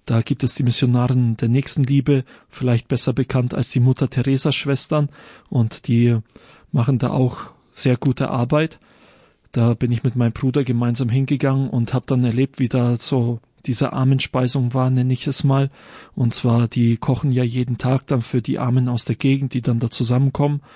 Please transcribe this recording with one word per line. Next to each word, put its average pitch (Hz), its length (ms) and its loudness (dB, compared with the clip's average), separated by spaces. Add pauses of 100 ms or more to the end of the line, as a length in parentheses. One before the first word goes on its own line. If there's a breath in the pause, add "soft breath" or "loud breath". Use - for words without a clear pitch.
Da 117 160 0
gibt - 220 -4
es 127 100 0
die - 100 -4
Missionarinnen 123 760 2
der 117 120 -2
Nächstenliebe, 135 760 0 (260 loud breath)
vielleicht 120 380 -2
besser 127 260 -2
bekannt 127 420 -2
als - 160 -4
die - 80 0
Mutter-Teresa-Schwestern. 135 1300 0 (400 loud breath)
Und - 380 -2
die 120 320 4 (520 loud breath)
machen 117 280 2
da 127 100 -2
auch - 360 -2 (260)
sehr 123 260 0
gute 135 320 -2
Arbeit. 147 500 -2 (720 soft breath)
Da 117 240 2
bin 120 160 -2
ich 117 120 -2
mit 120 120 -2
meinem 117 180 0
Bruder 135 300 0
gemeinsam 120 460 0
hingegangen 135 600 0
und 120 240 -2
hab 127 140 -2
dann 127 160 2
erlebt, 123 360 0
wie 127 100 0
da 120 260 0
so 120 440 -2 (280)
diese 131 260 -2
Armenspeisung 131 800 0
war, 127 160 0
nenne 127 240 0
ich - 140 -4
es 135 160 -2
mal. 135 260 2 (460 loud breath)
Und 120 180 0
zwar, 117 340 2
die 117 300 2
kochen 135 340 0
ja 127 120 2
jeden 123 340 -2
Tag 127 300 -2
dann 131 140 0
für 120 200 -2
die - 180 -4
Armen 123 300 0
aus 120 160 -4
der 117 100 -2
Gegend, 135 380 0
die 127 80 -2
dann 117 180 0
da 117 100 -2
zusammenkommen 139 720 0 (140 loud breath)